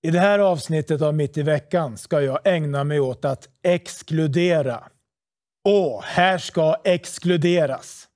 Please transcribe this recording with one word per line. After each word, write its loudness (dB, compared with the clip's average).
I -2
det 2
här 4
avsnittet 0
av 0
Mitt -4
i -4
veckan -2
ska -2
jag -2
ägna 0
mig -2
åt -4
att -4
exkludera. -2
Åh, 2
här 2
ska 0
exkluderas. -2